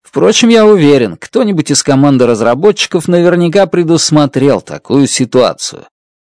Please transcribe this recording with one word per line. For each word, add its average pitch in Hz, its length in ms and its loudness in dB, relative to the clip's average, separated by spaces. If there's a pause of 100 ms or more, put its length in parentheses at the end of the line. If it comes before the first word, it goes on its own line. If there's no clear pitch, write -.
(100)
Впрочем, 202 380 0
я 220 180 4
уверен, 143 500 2
кто-нибудь 208 540 -4
из - 140 -4
команды 135 420 2
разработчиков 131 800 -2
наверняка 175 600 0
предусмотрел 151 920 0
такую 131 460 -2
ситуацию. - 800 -4 (360)